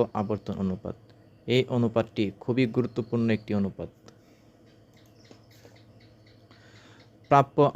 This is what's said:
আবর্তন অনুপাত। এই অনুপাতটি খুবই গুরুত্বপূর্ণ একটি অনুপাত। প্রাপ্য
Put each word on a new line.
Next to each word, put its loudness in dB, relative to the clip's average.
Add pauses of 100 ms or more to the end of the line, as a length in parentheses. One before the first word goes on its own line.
(200)
আবর্তন -6
অনুপাত। -6 (600)
এই 4 (140)
অনুপাতটি 0 (180)
খুবই 0 (100)
গুরুত্বপূর্ণ -2 (120)
একটি -10
অনুপাত। -6 (3500)
প্রাপ্য 4 (180)